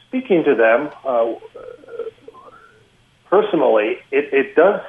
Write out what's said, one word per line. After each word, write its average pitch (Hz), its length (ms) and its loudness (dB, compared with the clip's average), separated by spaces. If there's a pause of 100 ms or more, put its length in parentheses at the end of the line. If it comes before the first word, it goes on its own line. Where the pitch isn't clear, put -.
speaking 202 360 -2
to 143 120 2
them, 117 340 2 (160)
uh, 117 300 -2 (1900)
personally, 127 680 2 (120)
it, 143 220 -2
it 135 220 -2
does 190 340 4